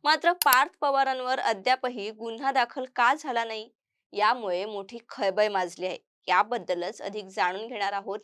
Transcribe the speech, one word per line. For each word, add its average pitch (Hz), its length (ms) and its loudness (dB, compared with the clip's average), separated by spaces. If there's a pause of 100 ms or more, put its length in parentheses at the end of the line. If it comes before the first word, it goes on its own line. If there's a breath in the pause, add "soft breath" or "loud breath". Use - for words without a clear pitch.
मात्र 311 300 2
पार्थ 269 380 4 (100)
पवारांवर 262 580 0
अद्यापही 247 720 -2
गुन्हा 226 400 -6
दाखल 254 320 0 (120)
का 247 240 4
झाला 240 240 -2
नाही, 220 260 -8 (440)
यामुळे 208 520 2
मोठी 208 320 -10 (120)
खळबळ 208 380 2
माजली 185 400 -2
आहे. 180 100 -4 (300)
याबद्दलच 185 720 0
अधिक 202 240 -8
जाणून 190 420 -2
घेणार 202 260 -4
आहोत 202 300 -6